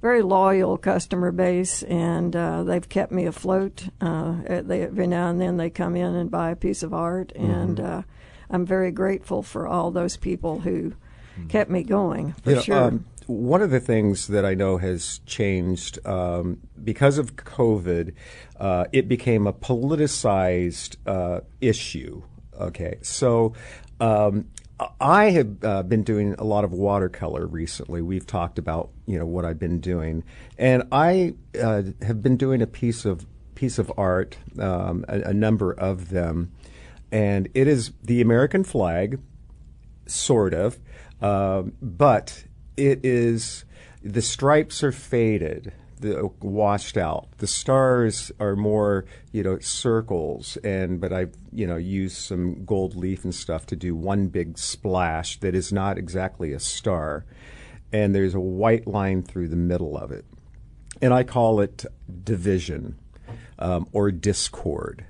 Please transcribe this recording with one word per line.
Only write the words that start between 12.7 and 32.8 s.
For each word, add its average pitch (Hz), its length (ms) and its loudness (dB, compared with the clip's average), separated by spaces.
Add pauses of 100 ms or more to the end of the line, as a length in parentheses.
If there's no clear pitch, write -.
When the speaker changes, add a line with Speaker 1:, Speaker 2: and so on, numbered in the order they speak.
Speaker 2:
um, 120 200 0 (220)
one 123 340 2
of 202 100 2
the 131 80 4
things 107 480 2
that 101 180 2
I 95 100 2
know 95 220 2
has 90 480 -4
changed, 92 800 -2
um, 90 520 -2 (240)
because 139 340 4
of 135 180 -2
covid, 87 800 0 (460)
uh, 92 320 2
it 131 160 2
became 117 400 2
a 98 60 0
politicized, 110 1400 0 (100)
uh, 90 360 -2 (200)
issue. - 600 -2 (360)
Okay, 87 420 -6
so, 117 520 2 (460)
um, 107 460 4 (560)
I 190 300 6
have, 113 320 2
uh, 98 200 2
been 107 200 2
doing 104 340 0
a - 60 -6
lot 104 200 2
of 92 80 0
watercolor 92 760 0
recently. 82 540 -6
We've 90 260 -4
talked 85 320 -4
about, 82 300 -4 (180)
you 98 100 -2
know, 85 80 -2
what 87 180 -2
I've 82 160 -4
been 87 200 0
doing, 82 440 -2 (340)
and 127 340 4
I, 170 420 4 (280)
uh, 107 220 2 (200)
have 110 180 -2
been 127 160 4
doing 131 240 2
a 110 60 2
piece 113 380 -2